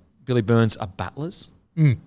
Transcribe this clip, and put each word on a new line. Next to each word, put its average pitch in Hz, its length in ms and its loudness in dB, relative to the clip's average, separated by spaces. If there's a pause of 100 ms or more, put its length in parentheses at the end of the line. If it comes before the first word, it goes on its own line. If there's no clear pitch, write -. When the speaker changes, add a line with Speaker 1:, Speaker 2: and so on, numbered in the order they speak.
(240)
Speaker 1:
Billy 120 180 0
Burns 113 340 2
are 110 100 -10
battlers. 135 600 -10 (280)
Speaker 2:
Mm, 151 300 4